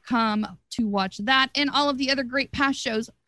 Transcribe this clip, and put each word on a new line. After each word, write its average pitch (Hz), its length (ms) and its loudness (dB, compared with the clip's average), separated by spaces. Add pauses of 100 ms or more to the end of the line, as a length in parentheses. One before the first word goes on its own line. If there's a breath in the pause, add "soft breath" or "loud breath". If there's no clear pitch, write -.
com, 220 400 0 (260)
to 226 180 -2
watch 196 300 -2
that 262 360 2
and 277 160 0
all 285 180 2
of 269 100 0
the 269 120 0
other 277 140 0
great 254 260 -4
past 277 300 0
shows 226 280 -4 (200)